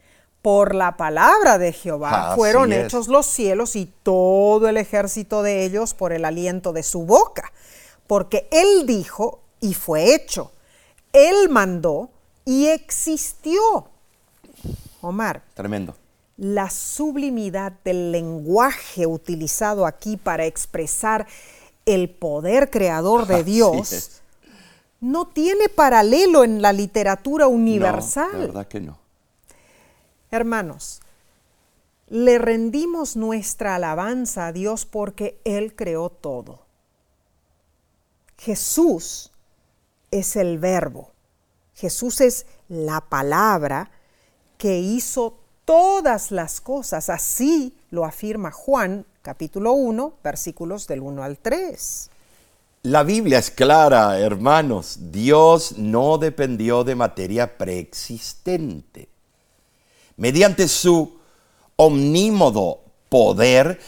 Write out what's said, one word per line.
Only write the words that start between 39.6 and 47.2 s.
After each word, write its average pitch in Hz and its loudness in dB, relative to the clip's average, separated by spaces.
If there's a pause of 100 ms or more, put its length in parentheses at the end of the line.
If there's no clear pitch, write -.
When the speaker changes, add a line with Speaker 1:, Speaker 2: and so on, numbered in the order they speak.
Speaker 1:
es 196 -4
el 175 -2
verbo. 170 -4 (640)
Jesús 233 -4
es 247 2 (240)
la 156 -6
palabra 151 0 (640)
que 190 -2
hizo 226 -6 (280)
todas 330 2
las 170 -6
cosas. 240 -8
Así 254 -2 (160)